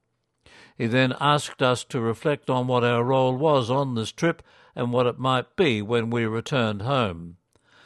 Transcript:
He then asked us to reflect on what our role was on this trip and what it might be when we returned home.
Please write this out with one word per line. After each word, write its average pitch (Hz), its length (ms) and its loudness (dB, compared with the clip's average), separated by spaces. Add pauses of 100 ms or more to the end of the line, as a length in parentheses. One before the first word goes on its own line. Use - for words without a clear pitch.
(760)
He 120 100 -2
then 127 320 2
asked 143 420 0
us 127 220 2
to - 160 -6
reflect 117 500 -2
on 127 180 0
what 123 180 2
our 120 180 2
role 131 320 2
was 135 340 2
on 131 260 -2
this 110 180 -4
trip 170 280 0 (320)
and 123 200 -4
what 123 120 2
it 117 140 -2
might 127 380 -2
be 127 240 2
when 113 280 0
we 117 160 0
returned 110 580 -2
home. 92 520 -2 (500)